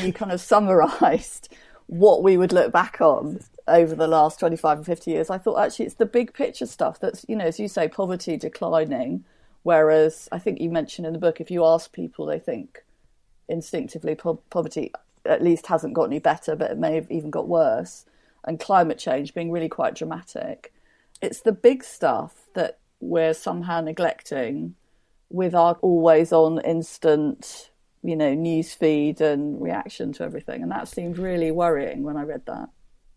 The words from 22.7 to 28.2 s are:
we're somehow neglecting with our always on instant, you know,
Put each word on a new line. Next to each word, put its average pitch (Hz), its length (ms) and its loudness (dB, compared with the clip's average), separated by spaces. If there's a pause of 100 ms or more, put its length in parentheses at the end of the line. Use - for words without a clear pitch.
we're 165 360 0
somehow 175 460 -6
neglecting 160 960 -6 (560)
with 175 240 -2
our 170 260 4
always 165 520 6
on 160 320 6
instant, 156 1040 -2 (320)
you 170 140 -4
know, 147 180 2